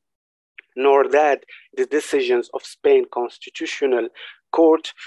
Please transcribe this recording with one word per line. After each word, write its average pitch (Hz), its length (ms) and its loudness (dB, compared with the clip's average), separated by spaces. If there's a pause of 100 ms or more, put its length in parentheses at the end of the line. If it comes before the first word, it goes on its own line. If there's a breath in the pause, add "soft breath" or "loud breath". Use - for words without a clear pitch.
(760)
nor 135 340 2
that 143 360 0 (320 loud breath)
the 131 100 -4
decisions 127 680 -2
of 135 100 -10
Spain 135 400 0 (100)
Constitutional 127 920 -6 (440 loud breath)
Court 160 400 2 (140 loud breath)